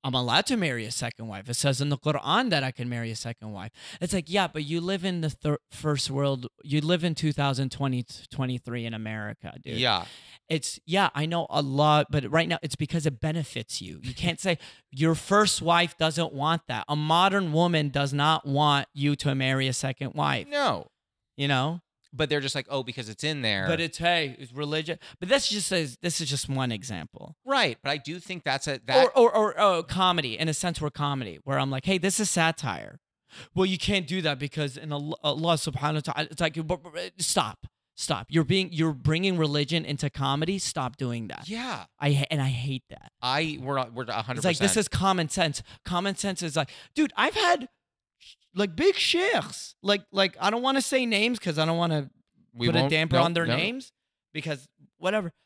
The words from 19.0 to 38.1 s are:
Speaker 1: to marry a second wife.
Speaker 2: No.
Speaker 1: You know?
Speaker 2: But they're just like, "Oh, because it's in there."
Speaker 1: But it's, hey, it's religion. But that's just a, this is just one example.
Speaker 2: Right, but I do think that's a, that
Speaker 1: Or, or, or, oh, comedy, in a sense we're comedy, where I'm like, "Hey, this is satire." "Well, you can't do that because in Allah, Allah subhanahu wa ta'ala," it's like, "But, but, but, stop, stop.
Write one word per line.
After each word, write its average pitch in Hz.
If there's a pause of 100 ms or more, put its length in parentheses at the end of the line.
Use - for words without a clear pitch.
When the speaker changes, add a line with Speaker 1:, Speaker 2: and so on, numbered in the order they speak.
Speaker 1:
to 143
marry 135
a 131
second 135
wife. 143
Speaker 2:
No. 277 (500)
Speaker 1:
You 143
know? 143 (320)
Speaker 2:
But 143
they're 147
just 135
like, 139
"Oh, 139
because 113
it's 107
in 147
there." 98
Speaker 1:
But 165
it's, 165
hey, 165
it's 120
religion. 151 (220)
But 180
that's 269
just 208
a, 165 (140)
this 170
is 143
just 139
one 131
example. 101
Speaker 2:
Right, 247
but 139
I 151
do 160
think 180
that's 139
a, 135
that 135
Speaker 1:
Or, 240
or, 233
or, 214
oh, 185
comedy, 165
in 160
a 151
sense 170
we're 151
comedy, 135
where 139
I'm 135
like, 131
"Hey, 190
this 185
is 208
satire." 131 (540)
"Well, 185
you 185
can't 190
do 180
that 143
because 143
in 151
Allah, 147
Allah 156
subhanahu 147 (120)
wa 160
ta'ala," 156
it's 156
like, 160
"But, 165
but, 170
but, 180
stop, 151 (300)
stop. 117